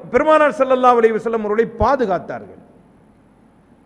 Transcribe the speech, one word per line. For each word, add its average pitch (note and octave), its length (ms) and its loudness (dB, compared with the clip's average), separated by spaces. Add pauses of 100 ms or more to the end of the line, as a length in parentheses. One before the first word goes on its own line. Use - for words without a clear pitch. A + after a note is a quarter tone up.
(140)
பெருமானார் D4+ 460 2
ஸல்லல்லாஹு B3+ 400 2
அலைஹி A3+ 180 2
வஸல்லம் A3+ 260 -4
அவர்களை G#3 220 -2 (160)
பாதுகாத்தார்கள். F#3+ 800 -4 (1300)